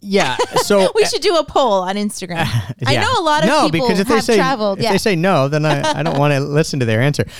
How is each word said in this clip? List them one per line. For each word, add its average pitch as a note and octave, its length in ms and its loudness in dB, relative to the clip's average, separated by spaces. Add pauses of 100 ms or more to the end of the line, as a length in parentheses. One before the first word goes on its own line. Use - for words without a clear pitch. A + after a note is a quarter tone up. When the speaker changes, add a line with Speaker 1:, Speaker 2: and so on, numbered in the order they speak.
Speaker 1:
Yeah, F3+ 280 0 (220)
so G4+ 340 2
Speaker 2:
<laughs> G#4 40 -4
We G#4+ 100 2
should G#4 180 -4
do F4+ 140 2
a D4 60 0
poll A3+ 380 0
on F#3 140 -4
Instagram. F3+ 500 -4
Speaker 1:
<laughs> A2+ 400 -4
Speaker 2:
I C#4 80 2
Speaker 1:
Yeah. - 80 0
Speaker 2:
know A#4+ 180 0
a F4+ 40 -2
lot D4+ 180 2
of - 80 2
Speaker 1:
No, C#4 220 2
Speaker 2:
people E3 160 0
Speaker 1:
because F3+ 120 2
if G3 80 0
they A#3 80 2
Speaker 2:
have A3 80 0
Speaker 1:
say, A#3 120 2
Speaker 2:
traveled. G#3+ 420 0
Speaker 1:
if A3 60 -2
Speaker 2:
Yeah. A3 80 0
Speaker 1:
they F#3+ 80 2
say G#3 160 0
no, D#3+ 320 2
then D3+ 180 0
I, D3 340 0
I D3 40 -2
don't D3+ 160 -2
Speaker 2:
<laughs> - 0 -
Speaker 1:
wanna C#3+ 220 2
listen D3 400 -2
to A#2+ 40 0
their A2+ 160 2
answer. C#3 240 0 (140)